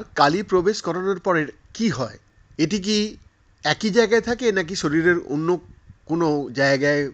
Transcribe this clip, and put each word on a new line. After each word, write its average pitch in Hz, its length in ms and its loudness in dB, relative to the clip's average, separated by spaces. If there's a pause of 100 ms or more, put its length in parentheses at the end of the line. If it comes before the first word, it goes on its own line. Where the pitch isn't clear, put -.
(160)
কালি 156 280 4
প্রবেশ 190 380 0
করানোর 185 380 -4
পরে 165 280 0 (260)
কি 220 160 0
হয়? 120 280 -6 (400)
এটি 165 220 0
কি 208 380 -2 (460)
একই 151 260 0
জায়গায় 226 320 4
থাকে, 233 300 -2
নাকি 190 240 -2
শরীরের 165 440 2
অন্য 160 400 -2 (460)
কোনো 151 480 -2
জায়গায় 139 600 0